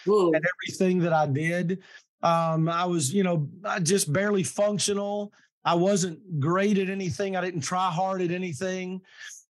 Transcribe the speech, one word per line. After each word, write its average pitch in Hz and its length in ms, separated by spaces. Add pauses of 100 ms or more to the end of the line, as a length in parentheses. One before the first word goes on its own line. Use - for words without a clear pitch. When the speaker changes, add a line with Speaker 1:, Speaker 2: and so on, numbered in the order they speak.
Speaker 1:
Ooh. 190 260
Speaker 2:
at 156 80
everything 180 580
that 170 120
I 156 140
did. 170 560 (400)
Um, 165 480
I 170 160
was, 160 260
you 196 120
know, 165 220 (160)
I 208 160
just 180 320
barely 196 320
functional. 208 920 (280)
I 165 120
wasn't 175 640
great 190 380
at 190 100
anything. 190 480
I 180 60
didn't 180 180
try 185 300
hard 185 320
at 170 80
anything. 185 720 (480)